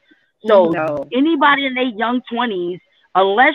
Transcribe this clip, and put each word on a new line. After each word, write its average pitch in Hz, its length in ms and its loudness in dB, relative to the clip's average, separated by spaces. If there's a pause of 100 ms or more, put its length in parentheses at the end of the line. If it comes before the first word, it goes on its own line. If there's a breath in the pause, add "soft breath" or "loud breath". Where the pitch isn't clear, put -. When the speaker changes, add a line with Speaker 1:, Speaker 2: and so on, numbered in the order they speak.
(460 soft breath)
Speaker 1:
So 190 240 4
Speaker 2:
No. 156 420 -4
Speaker 1:
anybody 285 540 2
in 254 80 -6
their 254 100 -2
young 233 460 -4
twenties, 190 500 -6 (340)
unless 202 400 2